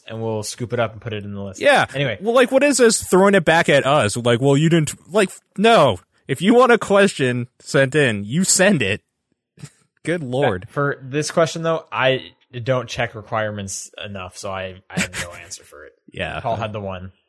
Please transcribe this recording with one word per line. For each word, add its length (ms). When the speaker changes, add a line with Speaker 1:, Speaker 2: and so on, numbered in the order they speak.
Speaker 1:
and 160
we'll 200
scoop 300
it 60
up 140
and 80
put 120
it 120
in 80
the 100
list. 180
Speaker 2:
Yeah. 340
Speaker 1:
Anyway. 260
Speaker 2:
Well, 140
like, 180
what 100
is 140
this 260
throwing 320
it 100
back 240
at 180
us? 300
Like, 240
"Well, 160
you 120
didn't," 440
like, 180
no. 420
If 140
you 120
want 160
a 80
question 680
sent 380
in, 280
you 200
send 380
it. 180
<laughs> 120
Good 180
lord. 460
Speaker 1:
For 340
this 300
question, 300
though, 280
I 420
don't 240
check 260
requirements 760
enough, 320
so 160
I, 280
I 100
have 120
no 100
Speaker 2:
<laughs> 120
Speaker 1:
answer 180
for 220
it. 80
Speaker 2:
Yeah. 280
Speaker 1:
Paul 160
had 160
the 80
one. 320